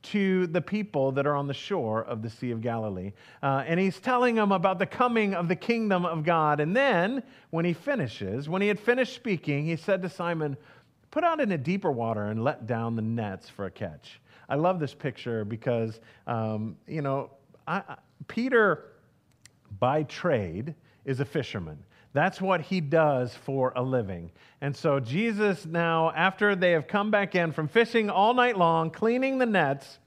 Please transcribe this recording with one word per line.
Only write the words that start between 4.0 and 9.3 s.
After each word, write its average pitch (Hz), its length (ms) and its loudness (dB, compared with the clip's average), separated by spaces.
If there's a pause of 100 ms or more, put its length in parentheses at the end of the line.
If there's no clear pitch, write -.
them 208 160 2
about 185 260 2
the 190 80 0
coming 226 480 2
of 170 140 -2
the 180 80 0
kingdom 214 480 0
of 165 180 -2
God. 151 380 4
And 165 160 0
then, 247 460 2 (280)
when 165 140 -2
he 175 80 2
finishes, 139 760 -4
when 185 140 0
he 202 60 2
had 208 100 0
finished 247 360 2
speaking, 151 520 -2